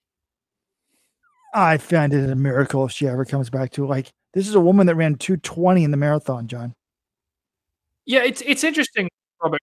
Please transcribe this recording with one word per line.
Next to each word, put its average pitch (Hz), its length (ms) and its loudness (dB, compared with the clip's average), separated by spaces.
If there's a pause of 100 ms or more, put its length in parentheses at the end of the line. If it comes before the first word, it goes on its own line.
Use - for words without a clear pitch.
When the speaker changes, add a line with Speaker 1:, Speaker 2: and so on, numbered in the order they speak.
(1500)
Speaker 1:
I 165 240 4
find 147 340 0
it 139 160 0
a 131 80 -4
miracle 135 480 0
if 123 80 -4
she 143 160 -4
ever 131 160 -2
comes 135 240 -4
back 131 240 -6
to, 139 140 -4
like, 135 260 -4 (220)
this 190 120 -2
is 214 80 -6
a 196 60 6
woman 185 280 6
that 170 80 2
ran 160 180 0
two 180 240 -4
twenty 175 460 2
in 147 60 0
the 147 60 0
marathon, 143 500 -2
John. 120 280 -12 (1300)
Speaker 2:
Yeah, 262 160 0
it's, 247 220 -2
it's 269 220 -2
interesting, 294 440 -2 (340)
Robert, 156 200 -4